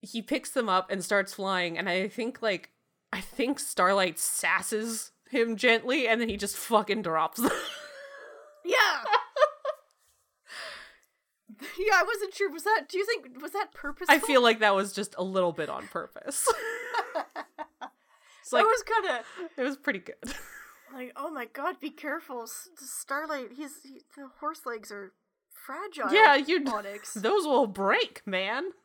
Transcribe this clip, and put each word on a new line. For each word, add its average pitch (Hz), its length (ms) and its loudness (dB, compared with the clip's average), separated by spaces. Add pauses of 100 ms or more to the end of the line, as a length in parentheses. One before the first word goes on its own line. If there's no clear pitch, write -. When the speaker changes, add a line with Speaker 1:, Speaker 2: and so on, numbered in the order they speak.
Speaker 1:
he 226 180 -8
picks 254 300 -4
them 233 180 0
up 185 220 2
and 196 120 -4
starts 190 320 0
flying, 180 440 -2
and 180 100 -2
I 185 200 0
think, 233 340 -6
like, 202 280 -2 (400)
I 190 120 -6
think - 360 -2
Starlight 185 600 2
sasses 214 960 -2 (180)
him 233 260 2
gently, 247 520 2
and 226 120 4
then 226 80 0
he 208 80 -2
just 202 220 -6
fucking 208 420 2
drops 160 400 0
them. 247 160 4
<laughs> - 1080 -14
Speaker 2:
Yeah. 359 420 2
<laughs> 403 60 4 (2750)
Yeah, 403 160 2
I 349 80 6
wasn't 403 320 -2
sure. 392 160 0
Was 311 140 -12
that, 392 240 2
do 370 100 -4
you 392 80 0
think, 269 340 -6
was 294 120 -10
that 403 200 -4
purposeful? - 420 0
Speaker 1:
I 320 40 6
feel 262 240 6
like 226 180 6
that 208 140 6
was 196 180 0
just 196 240 -6
a 180 60 -4
little 185 300 2
bit 151 160 -4
on 143 200 -8
purpose. - 640 -4
<laughs> 466 640 -4 (1300)
It's - 100 -14
Speaker 2:
That 254 60 2
Speaker 1:
like, 320 100 8
Speaker 2:
was 466 160 4
kinda 370 400 0 (340)
Speaker 1:
it 269 60 -4
was 269 140 -2
pretty 220 240 -4
good. - 240 -16
<laughs> - 680 -14
Speaker 2:
like, 254 200 -12
"Oh 285 160 -8
my 269 160 -8
god, 277 320 -4
be 294 120 -8
careful. 285 520 -8
S-, 233 340 -12
Starlight, 277 800 -8
he's, 294 280 -12
he, 269 180 -20 (140)
the 277 120 -16 (120)
horse 311 260 -6
legs 226 240 -8
are 196 220 -12 (400)
fragile, 311 600 -6
Speaker 1:
Yeah, 381 220 10
you, 294 320 2
Speaker 2:
Onyx." 208 480 -6
Speaker 1:
<laughs> - 0 -
those 269 300 2
will 262 240 4
break, 202 580 0
man. 214 460 -2 (120)